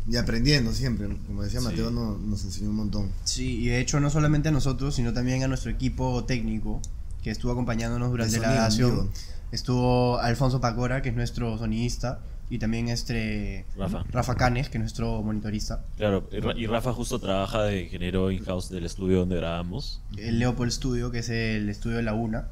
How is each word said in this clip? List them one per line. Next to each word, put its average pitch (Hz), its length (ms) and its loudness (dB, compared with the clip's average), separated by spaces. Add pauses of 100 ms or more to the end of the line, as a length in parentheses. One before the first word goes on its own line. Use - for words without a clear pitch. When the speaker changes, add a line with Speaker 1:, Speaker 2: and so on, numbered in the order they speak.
Speaker 1:
y 120 80 4
aprendiendo 120 560 4
siempre, 107 340 0 (200)
como 101 160 -4
decía 107 180 -2
Speaker 2:
Sí. 123 60 0
Speaker 1:
Mateo, 113 240 0
no-, 117 260 -2
nos 104 260 -2
enseñó 104 280 -4
un 107 40 0
montón. 101 340 0 (140)
Speaker 3:
Sí, 127 380 -2
y 120 60 2
de 120 120 4
hecho 135 220 2
no 143 80 4
solamente 151 400 4
a - 20 4
nosotros, 135 440 2
sino 120 180 2
también 127 300 0
a 131 40 2
nuestro 123 240 -2
equipo 123 540 0
técnico, 110 560 0 (420)
que 113 80 -2
estuvo 120 220 -2
acompañándonos 120 580 0
durante 113 220 2
Speaker 1:
De 113 60 2
Speaker 3:
la 110 80 0
Speaker 1:
sonido 113 40 4
en 113 60 4
Speaker 3:
grabación. 113 340 4 (120)
Speaker 1:
vivo. 98 100 0 (400)
Speaker 3:
Estuvo 123 680 4
Alfonso 123 400 2
Pacora, 123 420 0
que 127 80 0
es 113 60 0
nuestro 117 420 -2
sonidista, 117 600 0 (300)
y 120 80 -2
también 113 320 0
este 107 760 -2 (120)
Speaker 2:
Rafa. 92 320 -2
Speaker 3:
Rafa 123 260 0
Canes, 123 340 2
que - 80 -6
es 113 40 0
nuestro 113 400 -2
monitorista. 107 640 -2 (120)
Speaker 2:
Claro, 101 340 2
y 98 80 -6
Ra-, - 180 -2
y 113 100 -4
Rafa 117 260 0
justo 117 260 -2
trabaja 98 440 0
de 101 200 0
ingeniero 92 480 0
in-house 92 380 -2
del 90 160 -6
estudio 92 340 2
donde 90 180 2
grabamos. 87 640 -4 (160)
Speaker 3:
El 113 220 0
Leopold 120 320 0
Studio, 123 400 -2
que 117 80 -4
es 110 100 -6
el 110 400 0
estudio 117 280 -2
de 117 60 0
Laguna. 110 480 -2